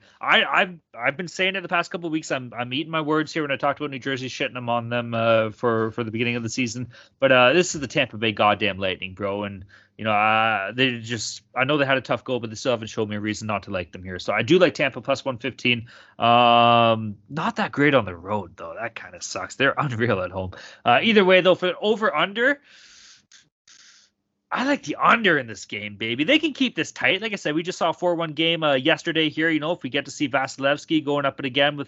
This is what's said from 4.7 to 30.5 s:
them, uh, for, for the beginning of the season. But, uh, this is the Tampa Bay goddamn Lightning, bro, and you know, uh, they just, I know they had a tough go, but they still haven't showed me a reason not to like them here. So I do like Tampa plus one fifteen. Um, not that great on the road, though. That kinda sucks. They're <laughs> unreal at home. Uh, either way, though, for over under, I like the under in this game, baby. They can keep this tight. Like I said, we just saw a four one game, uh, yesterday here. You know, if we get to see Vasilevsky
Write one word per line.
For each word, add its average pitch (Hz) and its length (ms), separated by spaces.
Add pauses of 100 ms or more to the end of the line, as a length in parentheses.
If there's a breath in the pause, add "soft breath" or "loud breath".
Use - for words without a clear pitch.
them, 117 240
uh, 113 380
for, 113 400
for 120 120
the 113 80
beginning 117 240
of 120 80
the 113 60
season. 120 400 (300 soft breath)
But, 135 120
uh, 127 220
this 175 200
is 165 60
the 139 80
Tampa 120 300
Bay 110 160
goddamn 104 460
Lightning, 92 340
bro, 101 300
and 98 200 (400 soft breath)
you 110 60
know, 107 60
uh, 107 580
they 123 260
just, 113 440 (120)
I 123 80
know 143 140
they 139 80
had 135 120
a 131 40
tough 127 240
go, 131 120
but 117 120
they 110 80
still 131 160
haven't 110 160
showed 110 180
me 107 80
a 104 60
reason 107 260
not 104 160
to 101 80
like 90 220
them 92 100
here. 92 160
So - 140
I 107 80
do 147 180
like 170 140
Tampa 139 260
plus 131 240
one 127 140
fifteen. 123 500 (320 loud breath)
Um, 117 960 (140)
not 160 260
that 180 160
great 143 240
on 120 80
the 92 100
road, 90 440
though. 82 200
That 113 180
kinda 90 260
sucks. - 340
They're - 200
<laughs> - 20
unreal 120 420
at 90 120
home. 95 200 (320 loud breath)
Uh, 120 180
either 208 220
way, 185 160
though, 180 160
for 180 240
over 208 340
under, 208 460 (1900 soft breath)
I 202 140
like 277 180
the - 140
under 185 400
in 127 100
this 107 160
game, 104 320
baby. 117 300
They 269 120
can 302 140
keep 247 240
this - 160
tight. 190 300
Like 220 100
I 202 60
said, 151 180
we 170 80
just 170 140
saw 170 140
a - 20
four 175 220
one 160 180
game, 165 280
uh, 151 120
yesterday 156 560
here. 156 200
You 156 120
know, 151 100
if - 120
we 135 60
get 135 140
to 135 80
see - 160
Vasilevsky 139 720